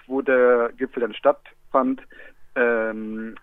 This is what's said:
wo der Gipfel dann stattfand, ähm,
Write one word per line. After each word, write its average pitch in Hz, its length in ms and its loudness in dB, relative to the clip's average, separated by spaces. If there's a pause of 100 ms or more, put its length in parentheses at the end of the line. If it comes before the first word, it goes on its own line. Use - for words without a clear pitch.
wo 135 160 -4
der 123 560 4
Gipfel 127 240 -6
dann 107 100 -4
stattfand, - 880 -2 (560)
ähm, 110 880 -2